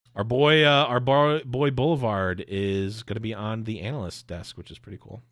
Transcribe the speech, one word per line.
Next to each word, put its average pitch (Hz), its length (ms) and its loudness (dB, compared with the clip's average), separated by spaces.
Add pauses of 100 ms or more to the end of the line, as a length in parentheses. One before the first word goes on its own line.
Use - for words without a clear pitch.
(160)
our 101 80 -2
boy, 147 420 4
uh, 143 200 6
our 123 140 0
bar-, 143 460 4
boy 131 240 0
Boulevard 117 760 0
is 98 560 -2
gonna 110 160 -6
be 110 160 -6
on 107 300 -6
the 110 160 -6
analyst 107 440 -8
desk, 87 320 -12
which - 140 -16
is - 80 -18
pretty 101 200 -18
cool. - 220 -18 (100)